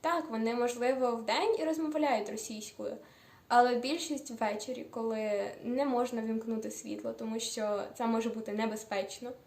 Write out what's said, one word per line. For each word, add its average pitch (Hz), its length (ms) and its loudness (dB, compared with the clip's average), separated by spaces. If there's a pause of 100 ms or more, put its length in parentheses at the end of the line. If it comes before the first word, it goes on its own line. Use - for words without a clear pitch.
Так, 320 300 0
вони, 226 240 2
можливо, 240 600 2
вдень 269 420 2
і 311 60 0
розмовляють 302 680 2
російською, 214 640 -8 (520)
але 247 260 8
більшість 277 560 -2
ввечері, 226 600 -4
коли 220 600 -2 (140)
не 247 200 0
можна 247 380 0
вімкнути 220 480 -2
світло, 214 420 -6
тому 226 280 -4
що 208 420 -2 (120)
це 233 120 -2
може 226 240 2
бути 220 220 -6
небезпечно 214 800 -2 (140)